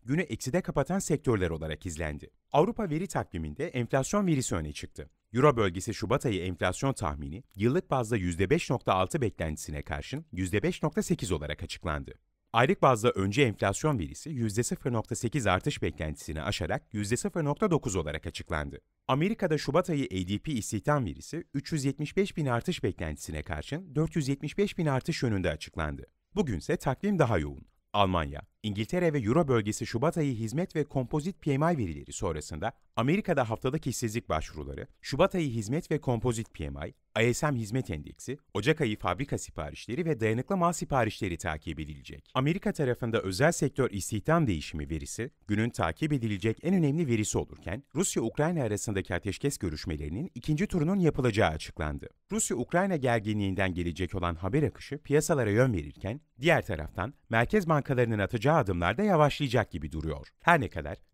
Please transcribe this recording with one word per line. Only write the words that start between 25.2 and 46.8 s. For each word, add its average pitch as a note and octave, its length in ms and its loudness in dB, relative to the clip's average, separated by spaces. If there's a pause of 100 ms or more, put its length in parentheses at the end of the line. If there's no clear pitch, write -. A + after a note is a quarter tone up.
yönünde G2 260 2
açıklandı. D2+ 560 -6 (300)
Bugünse C#3+ 420 0
takvim F#3+ 420 0
daha A#2 180 4
yoğun. C#2+ 280 -4 (280)
Almanya, F2 480 2 (220)
İngiltere D3 500 0
ve D3 60 0
Euro C3 280 4
bölgesi A2+ 380 0
Şubat C#3+ 320 0
ayı C#3+ 180 0
hizmet A2+ 400 -4
ve D3+ 80 0
kompozit C#3+ 580 -4
P C#3 160 0
M D#3+ 160 2
I E3 40 -4
verileri D2 360 -6
sonrasında E2 600 -4 (220)
Amerika'da C3+ 540 2
haftalık C3 380 -2
işsizlik A#2 420 -2
başvuruları, D2 580 -4 (140)
Şubat E3 340 0
ayı E3 140 0
hizmet A#2 420 -4
ve D3+ 100 0
kompozit A#2 520 0
P D2+ 160 -8
M C#2 180 -10
I, - 60 -14 (360)
I B2 40 4
S D3+ 180 0
M B2+ 80 0
hizmet A2+ 300 -4
endeksi, - 480 -8 (160)
Ocak A#2+ 280 2
ayı A2 160 0
fabrika F2+ 400 -2
siparişleri G2 680 -8
ve D3+ 140 -2
dayanıklı A2+ 380 0
mal F3 140 4
siparişleri A2 680 0
takip D#2 420 -4
edilecek. D2 540 -12
Amerika F3 400 2
tarafında A#2+ 480 0
özel G2 300 2
sektör C3+ 400 2
istihdam B2+ 560 2
değişimi D2+ 420 -2
verisi, D#2+ 420 -6 (160)
günün G#2+ 220 2
takip A2 440 0
edilecek A2 500 0
en F3 100 2
önemli D#3+ 340 4